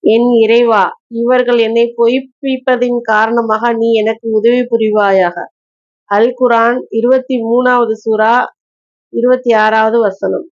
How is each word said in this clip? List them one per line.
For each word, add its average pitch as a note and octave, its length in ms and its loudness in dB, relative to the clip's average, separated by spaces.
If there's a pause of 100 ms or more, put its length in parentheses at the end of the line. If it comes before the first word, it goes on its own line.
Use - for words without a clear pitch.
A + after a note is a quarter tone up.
என் A#3 320 2
இறைவா, A3+ 480 2 (300)
இவர்கள் A#3+ 500 0
என்னை A3+ 200 0 (120)
பொய்ப்பிப்பதின் B3+ 1040 -2
காரணமாக A3+ 680 -2
நீ A3+ 220 0
எனக்கு A3 360 -2
உதவி A#3 340 2
புரிவாயாக. G3+ 720 0 (760)
அல் A3+ 240 0
குரான், A#3+ 440 0 (120)
இருபத்தி B3+ 520 0
மூணாவது A#3+ 540 0
சூரா, A3 380 0 (800)
இருபத்தி B3 440 0
ஆறாவது A3 440 2
வசனம். F#3+ 440 -4 (140)